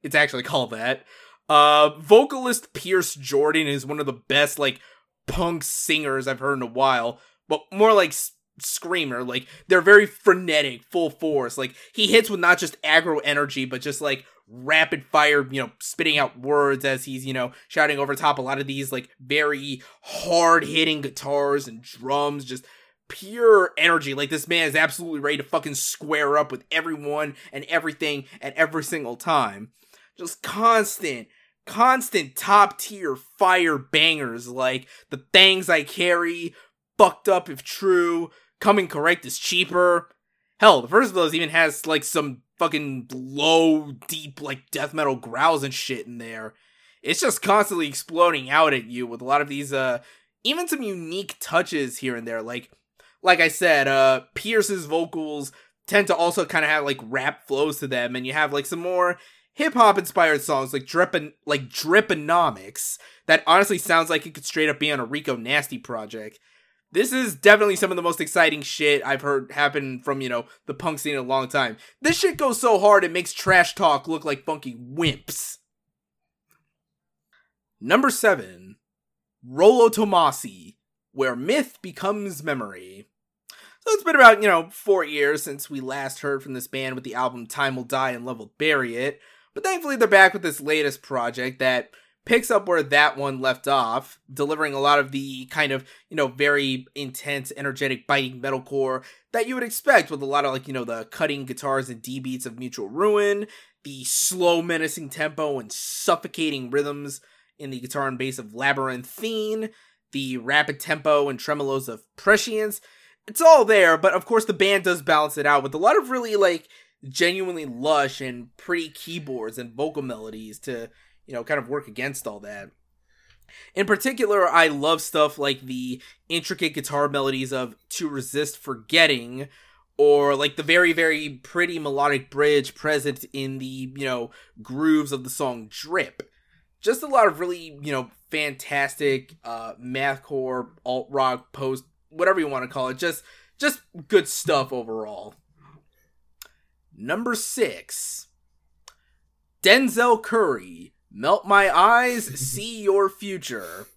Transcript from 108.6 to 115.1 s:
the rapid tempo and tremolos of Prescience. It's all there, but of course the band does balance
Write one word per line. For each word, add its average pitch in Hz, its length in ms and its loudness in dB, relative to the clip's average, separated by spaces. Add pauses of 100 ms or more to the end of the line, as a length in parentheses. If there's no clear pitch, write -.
the 131 240 -6
rapid 139 440 0
tempo 147 500 0
and 127 80 -6
tremolos 135 500 -4
of 113 140 -14 (140)
Prescience. 214 640 0 (440)
It's 214 140 -8
all 320 240 10
there, 190 320 6
but 185 160 2
of 180 140 -4
course 220 180 2
the 220 80 -4
band 190 320 2
does 175 160 0
balance 151 380 0